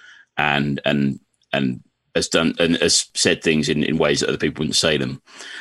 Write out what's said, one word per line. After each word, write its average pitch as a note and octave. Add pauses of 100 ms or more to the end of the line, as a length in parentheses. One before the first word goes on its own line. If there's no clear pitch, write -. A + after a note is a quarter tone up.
(360)
and, C#2+
and, C#2+ (360)
and C2 (320)
has F2
done, E2
and E2+
has -
said -
things D#2
in, D2
in D2+
ways D2
that -
other -
people D#2
wouldn't D#2
say D#2
them. C2+ (400)